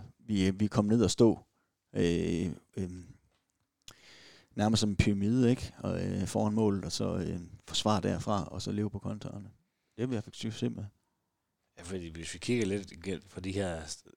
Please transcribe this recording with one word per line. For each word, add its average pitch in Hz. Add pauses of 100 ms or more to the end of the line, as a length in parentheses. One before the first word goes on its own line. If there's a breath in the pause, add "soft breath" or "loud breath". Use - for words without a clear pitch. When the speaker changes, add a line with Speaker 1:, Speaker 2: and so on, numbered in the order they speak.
(180)
Speaker 1:
vi, 95
vi 95
er 104
kommet 104
ned 120
og 90
stå, 113 (540)
øh, 85 (260)
øh, 92 (1600 loud breath)
nærmest 107
som 104
en 95
pyramide, 110
ikke? -
Og, 92
øh, 95
foran 107
målet, 104
og -
så, 92
øh, 87 (280)
forsvare -
derfra, 98
og -
så 101
leve 104
på 101
kontraerne. 101 (460)
Det 110
har 123
vi 131
haft -
succes 117
med. 107 (920)
Speaker 2:
Ja, -
fordi 87
hvis 80
vi 92
kigger 113
lidt 98
igen 90
på -
de 95
her 90 (360)